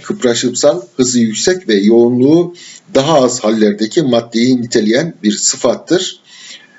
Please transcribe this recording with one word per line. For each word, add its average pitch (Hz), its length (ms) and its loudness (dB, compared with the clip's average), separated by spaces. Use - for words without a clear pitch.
kıpraşımsal, 123 800 -2
hızı 123 220 0
yüksek 113 500 -2
ve 107 60 2
yoğunluğu 123 800 2
daha 139 280 2
az 120 200 -2
hallerdeki 107 580 0
maddeyi 120 600 0
niteleyen 120 520 0
bir 104 80 0
sıfattır. - 880 -2